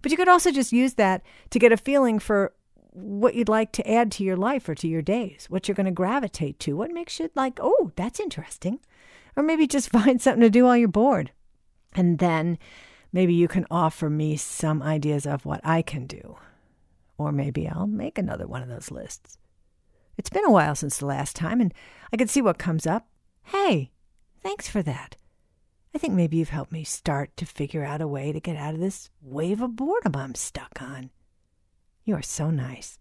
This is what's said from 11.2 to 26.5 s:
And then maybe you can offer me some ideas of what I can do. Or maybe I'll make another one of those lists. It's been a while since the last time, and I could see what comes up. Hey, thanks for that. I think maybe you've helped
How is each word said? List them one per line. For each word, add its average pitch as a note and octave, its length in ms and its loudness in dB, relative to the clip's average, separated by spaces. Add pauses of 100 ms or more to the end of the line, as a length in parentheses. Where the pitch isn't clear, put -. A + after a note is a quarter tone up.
And F3 240 4
then E3 400 0 (560)
maybe F3+ 180 4
you E3+ 160 4
can F#3 220 0
offer D#3+ 400 0
me D3+ 260 0
some D#3 460 -2
ideas D3+ 420 0
of D3 220 -4
what D3 180 -6
I E3 160 2
can C#3 260 -6
do. - 300 -16 (800)
Or D3 160 -2
maybe C#3+ 340 -2
I'll D#3+ 200 -4
make G#3 320 -6
another - 280 -4
one B2+ 140 -8
of B2+ 80 -12
those - 220 -14
lists. - 480 -16 (800)
It's - 100 -8
been G#4 160 -2
a D#4 80 6
while D3+ 220 6
since C#3 240 -6
the C#3 80 -6
last C#3 280 -4
time, G3+ 280 0
and F#3 100 2 (400)
I A3 60 -2
could A#3 100 2
see C#4 140 2
what F#3+ 160 2
comes D#3+ 280 -2
up. F#3 220 -2 (360)
Hey, D4+ 460 0 (520)
thanks G4 260 -8
for G3+ 140 -2
that. C#3+ 340 -8 (800)
I D4+ 40 -6
think C4 160 -4
maybe E3 240 2
you've E3 100 -2
helped D3 240 -8